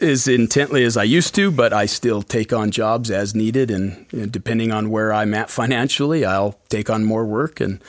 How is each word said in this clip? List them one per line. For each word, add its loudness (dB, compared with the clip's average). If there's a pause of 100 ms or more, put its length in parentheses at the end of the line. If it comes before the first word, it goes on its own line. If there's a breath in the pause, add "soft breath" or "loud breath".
as 2
intently 2
as 2
I 2
used 2
to, 2
but 2
I 2
still 0
take -2
on 0
jobs -2
as -2
needed. 0
And, -4
you -6
know, -4
depending -2
on -2
where 0
I'm 0
at -2
financially, 0
I'll 0 (100)
take -4
on 0
more 0
work. -4
And -4